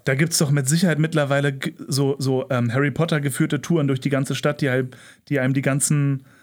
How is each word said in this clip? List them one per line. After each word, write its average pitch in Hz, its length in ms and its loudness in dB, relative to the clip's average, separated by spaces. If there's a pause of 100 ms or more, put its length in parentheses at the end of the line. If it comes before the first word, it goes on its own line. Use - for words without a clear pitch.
Da 135 120 0
gibt's 165 220 0
doch 143 120 2
mit 143 180 0
Sicherheit 165 300 2
mittlerweile 143 540 0
g-, 135 200 -8 (140)
so, 135 320 0
so, 131 320 0
ähm, 120 240 0
Harry 143 160 2
Potter 156 300 0
geführte 143 420 -2
Touren 156 240 2
durch 135 140 0
die 139 100 -2
ganze 135 240 0
Stadt, 147 260 -2
die 143 80 0
halt, 127 280 -2 (320)
die 143 100 0
einem 131 160 2
die 139 80 0
ganzen 139 600 0 (180)